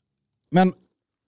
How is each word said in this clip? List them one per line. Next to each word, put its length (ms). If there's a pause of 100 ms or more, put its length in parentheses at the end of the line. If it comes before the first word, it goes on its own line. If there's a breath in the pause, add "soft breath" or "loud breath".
(520)
Men 220 (540)